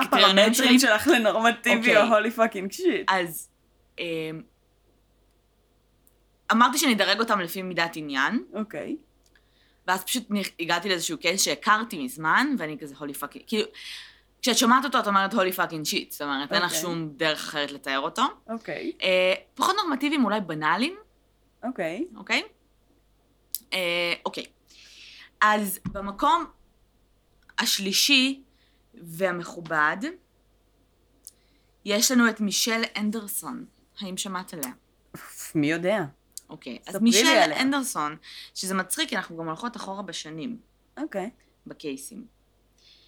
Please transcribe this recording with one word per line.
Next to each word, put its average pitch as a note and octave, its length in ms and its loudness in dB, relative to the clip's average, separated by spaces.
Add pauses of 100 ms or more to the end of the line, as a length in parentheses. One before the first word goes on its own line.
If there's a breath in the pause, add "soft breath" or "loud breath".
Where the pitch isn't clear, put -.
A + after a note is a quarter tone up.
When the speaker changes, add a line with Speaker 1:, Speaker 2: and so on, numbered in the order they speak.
Speaker 1:
הקריטריונים G3 380 6
Speaker 2:
הפרמטרים B3 400 6
Speaker 1:
שלי? C4 100 6
Speaker 2:
שלך G#3+ 180 4
לנורמטיבי A#3 720 4 (200)
Speaker 1:
אוקיי. - 0 -
Speaker 2:
או G#3 60 8
holy A3 360 2
fucking G3+ 380 0
shit. D#4 320 0
Speaker 1:
אז, F3+ 400 -2 (500)
אמ, D#3+ 440 -6 (2000)
אמרתי A#3+ 260 4
שאני D4 160 4
אדרג G3 260 2
אותם A3+ 200 0
לפי F3+ 220 -6
מידת E3+ 340 -2
עניין. D3+ 480 -2 (100)
Speaker 2:
אוקיי. G3+ 420 -8 (920)
Speaker 1:
ואז F#3 160 0
פשוט - 260 -4
נ-, G3 300 -4
הגעתי E3+ 280 0
לאיזשהו E3 300 -2
קייס F3+ 240 0
שהכרתי G#3 600 0
מזמן, F3 540 0
ואני D#3 200 -6
כזה, C#3+ 160 -14
holy C#3+ 260 -10
fucking, - 260 -12
כאילו, G#3+ 200 0 (760 loud breath)
כשאת A#3+ 160 2
שומעת B3+ 260 6
אותו, C4 140 0
את A3 80 0
אומרת, G3 280 2
holy F#3 220 2
fucking E3 360 -2
shit. F3 180 -4
זאת - 120 -10
אומרת, C#3+ 300 -4
אין F3 100 2
לך F3 60 0
Speaker 2:
אוקיי. - 120 -2
Speaker 1:
שום E3 360 -4
דרך D#3 220 0 (100)
אחרת C#3+ 240 -4
לתאר C3+ 280 -4
אותו. E3+ 220 -2 (260)
Speaker 2:
אוקיי. A3+ 440 -8 (100)
Speaker 1:
אה, F#3 320 4 (200)
פחות F4 220 0
נורמטיביים, D4 480 0
אולי G#3 160 0
בנאליים. E3+ 560 0 (640)
Speaker 2:
אוקיי. G#3+ 420 -6 (120)
Speaker 1:
אוקיי? A3+ 260 -2 (1300)
אה, F#3+ 60 -2 (460)
אוקיי. - 200 -8 (960 loud breath)
אז G#3+ 380 2 (140)
במקום C#4+ 520 0 (1120)
השלישי B3+ 840 2 (520)
והמכובד, E3+ 1000 -2 (1900)
יש G#3 260 2
לנו A#3+ 180 6
את G#3+ 120 -2
מישל A3 420 0 (140)
אנדרסון. G#3 680 -6 (360)
האם F#3 160 -8
שמעת F#3 380 -8
עליה? C3+ 160 -6 (440)
Speaker 2:
אוף, - 400 -16
מי D3+ 160 2
יודע? F3+ 340 0 (460)
Speaker 1:
אוקיי, B2 360 -14
אז D3+ 80 -12
Speaker 2:
ספרי F#3+ 60 -4
לי A3+ 40 4
Speaker 1:
מישל A#3 220 8
Speaker 2:
עליה. F#3+ 360 6
Speaker 1:
אנדרסון, A#3 540 0 (380 loud breath)
שזה F#3+ 200 -4
מצחיק, F#3+ 340 -2
כי A#3 80 -4
אנחנו E3+ 200 -6
גם E3 100 -6
הולכות E3 300 -8
אחורה G3 260 -10
בשנים. D#3 560 -10 (380)
Speaker 2:
אוקיי. G#3+ 340 -6 (360)
Speaker 1:
בקייסים. C#3+ 600 -12 (800 soft breath)